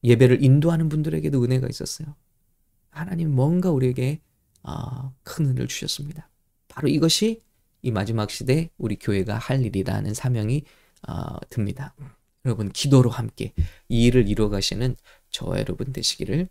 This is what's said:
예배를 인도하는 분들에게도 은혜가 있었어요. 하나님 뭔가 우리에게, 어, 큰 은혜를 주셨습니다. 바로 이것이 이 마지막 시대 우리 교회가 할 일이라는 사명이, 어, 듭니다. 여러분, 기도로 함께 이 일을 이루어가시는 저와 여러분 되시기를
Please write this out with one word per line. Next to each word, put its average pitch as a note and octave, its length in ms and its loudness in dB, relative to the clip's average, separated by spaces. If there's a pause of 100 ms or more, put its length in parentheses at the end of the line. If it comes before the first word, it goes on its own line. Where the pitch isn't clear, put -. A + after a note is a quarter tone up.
예배를 B2 380 8
인도하는 D#3 460 4
분들에게도 D3+ 560 0
은혜가 B2+ 240 0
있었어요. - 460 -10 (760)
하나님 E3 400 -4
뭔가 D#3+ 400 2
우리에게, B2+ 500 0 (420)
어, B2+ 500 -8 (100)
큰 - 240 -2
은혜를 B2+ 200 0
주셨습니다. - 640 -10 (380)
바로 - 200 -4
이것이 E3 540 2 (400)
이 C3 80 -2
마지막 G#2+ 400 -2
시대 D3 480 -2
우리 G#2+ 200 -4
교회가 G#2 380 -2
할 B2+ 280 0
일이라는 G2+ 500 -2
사명이, B2 500 -2 (440)
어, - 280 -8 (140)
듭니다. A2+ 440 -6 (520)
여러분, A2 240 -4
기도로 B2+ 400 4
함께 A2+ 420 -8 (360)
이 A#2 180 4
일을 A#2+ 220 6
이루어가시는 G#2+ 680 -2 (340)
저와 - 280 -6
여러분 A2 340 -6
되시기를 - 580 -4